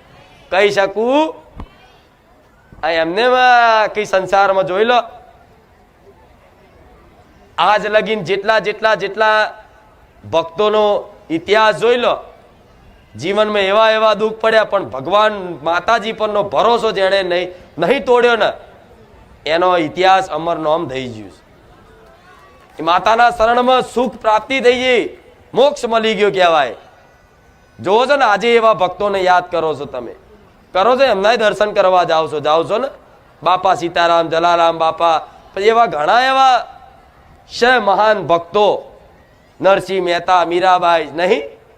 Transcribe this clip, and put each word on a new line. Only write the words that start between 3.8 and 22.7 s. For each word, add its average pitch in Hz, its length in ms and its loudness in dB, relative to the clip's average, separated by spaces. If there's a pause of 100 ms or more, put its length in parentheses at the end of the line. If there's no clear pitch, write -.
કઈ 208 100 -4
સંસારમાં 190 580 0
જોઈ 185 200 -2
લો, 240 120 0 (2500)
આજ 196 300 2
લગીન 208 360 0
જેટલા, 196 360 0
જેટલા, 208 360 -2
જેટલા 214 580 0 (760)
ભક્તોનો 208 720 0 (260)
ઇતિહાસ 190 460 0
જોઈ 226 220 0
લો, 214 200 0 (1000)
જીવનમાં 208 440 -2
એવા 208 320 2
એવા 220 220 2
દુઃખ 220 200 -4
પડ્યા, 220 300 0
પણ 202 200 -2
ભગવાન 180 800 -2
માતાજી 196 480 -2
પરનો 208 320 -4
ભરોસો 208 480 0
જેણે 190 320 0
નહીં, 180 280 -4 (260)
નહીં 254 280 -2
તોડ્યો 240 300 2
ને, 190 180 0 (920)
એનો 180 320 0
ઇતિહાસ 185 520 0
અમર 160 280 -6
નોમ 160 300 -2
થઈ 131 200 -8
ગયું 107 220 -16
છે. - 140 -20 (1400)